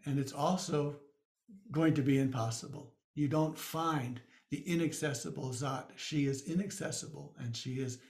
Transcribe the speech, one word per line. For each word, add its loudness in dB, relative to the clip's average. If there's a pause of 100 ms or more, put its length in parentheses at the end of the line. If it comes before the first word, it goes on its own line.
and 2
it's -2
also 2 (720)
going 6
to 4
be 6
impossible. -2 (220)
You 2
don't 2
find -2 (300)
the -4
inaccessible -2
Zat. -4
She 0
is -2
inaccessible, -4
and -4
she -4
is -4 (100)